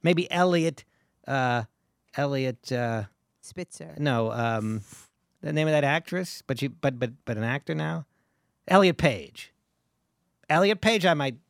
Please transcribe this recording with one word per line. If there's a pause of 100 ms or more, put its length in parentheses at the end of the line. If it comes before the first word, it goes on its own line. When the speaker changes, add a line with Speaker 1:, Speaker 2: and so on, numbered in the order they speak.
Speaker 1:
Maybe
Elliot, (440)
uh, (540)
Elliot,
uh, (380)
Speaker 2:
Spitzer.
Speaker 1:
No,
um, (600)
the
name
of
that
actress,
but
she,
but,
but, (140)
but
an
actor
now? (600)
Elliot
Page. (960)
Elliot
Page,
I
might (120)